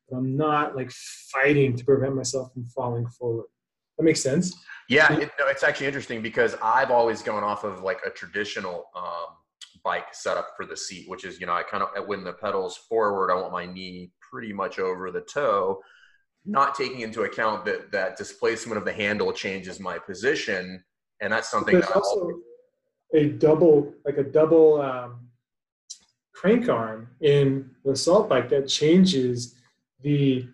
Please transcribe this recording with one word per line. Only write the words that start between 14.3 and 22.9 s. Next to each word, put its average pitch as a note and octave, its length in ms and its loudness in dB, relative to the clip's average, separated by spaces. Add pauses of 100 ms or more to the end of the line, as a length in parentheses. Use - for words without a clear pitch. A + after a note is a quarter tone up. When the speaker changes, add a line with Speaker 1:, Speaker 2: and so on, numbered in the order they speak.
Speaker 2:
pretty A#2 220 -12
much G2 260 -6
over F#2 320 -4
the F2+ 100 -6
toe, G2+ 600 -2 (640)
not C3+ 280 0
taking B2+ 280 -6
into A2 220 -4
account G#2 420 -2
that, F#2+ 260 -4
that F#2+ 260 -2
displacement A2 600 -4
of F#2 80 -6
the F#2 80 -4
handle G2+ 400 0
changes F#2 460 -8
my F2+ 200 -8
position. F#2+ 840 -4 (380)
And G#2 120 -4
that's A2 180 -4
something G#2+ 220 2
Speaker 1:
There's F3+ 140 4
Speaker 2:
that - 80 -2
I G3 40 4
Speaker 1:
also G3+ 220 -2
Speaker 2:
always F3 140 -6 (800)